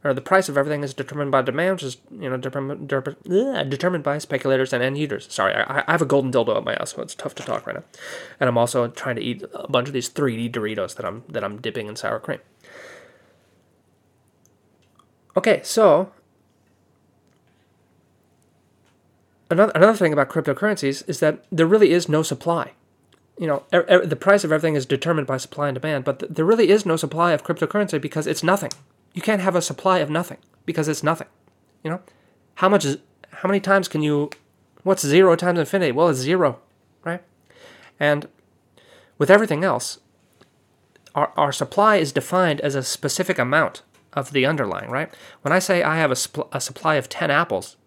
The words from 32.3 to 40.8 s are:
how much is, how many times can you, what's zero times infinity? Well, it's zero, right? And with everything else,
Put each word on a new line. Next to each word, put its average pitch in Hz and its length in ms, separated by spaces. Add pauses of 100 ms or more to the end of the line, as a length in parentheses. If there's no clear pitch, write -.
how 190 160
much 190 160
is, 139 100 (340)
how - 180
many 196 120
times 196 280
can 151 140
you, 147 280 (540)
what's 185 220
zero 170 300
times 175 220
infinity? 160 340
Well, 156 160
it's 139 100
zero, 147 420 (440)
right? 170 180 (800)
And 147 280 (880)
with 147 120
everything 190 340
else, - 360 (1120)